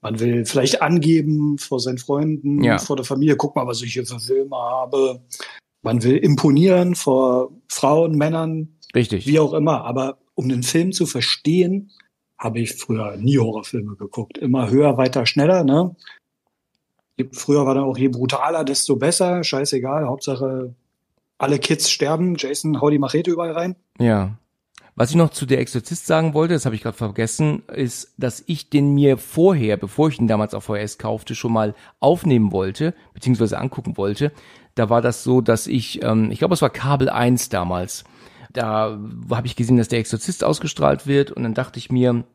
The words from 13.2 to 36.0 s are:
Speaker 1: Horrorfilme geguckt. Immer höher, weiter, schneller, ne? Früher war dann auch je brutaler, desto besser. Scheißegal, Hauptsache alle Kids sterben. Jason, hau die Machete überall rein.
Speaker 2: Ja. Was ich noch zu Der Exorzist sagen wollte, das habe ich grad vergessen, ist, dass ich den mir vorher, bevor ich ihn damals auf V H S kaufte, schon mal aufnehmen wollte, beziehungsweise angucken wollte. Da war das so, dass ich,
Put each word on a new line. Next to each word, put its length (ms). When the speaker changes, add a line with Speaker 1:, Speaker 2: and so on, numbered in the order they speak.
Speaker 1:
Horrorfilme 580
geguckt. 420
Immer 320
höher, 260
weiter, 300
schneller, 380
ne? 300
Früher 340
war 80
dann 100
auch 140
je 100
brutaler, 560
desto 320
besser. 480
Scheißegal, 600
Hauptsache 680
alle 220
Kids 320
sterben. 460
Jason, 440
hau 80
die 100
Machete 320
überall 220
rein. 240
Speaker 2:
Ja. 400
Was 140
ich 60
noch 140
zu 160
Der 140
Exorzist 460
sagen 280
wollte, 180
das 140
habe 80
ich 80
grad 140
vergessen, 680
ist, 440
dass 280
ich 220
den 240
mir 240
vorher, 640
bevor 300
ich 100
ihn 100
damals 240
auf 120
V 100
H 60
S 180
kaufte, 360
schon 180
mal 220
aufnehmen 520
wollte, 420
beziehungsweise 440
angucken 380
wollte. 360
Da 160
war 100
das 240
so, 160
dass 260
ich, 360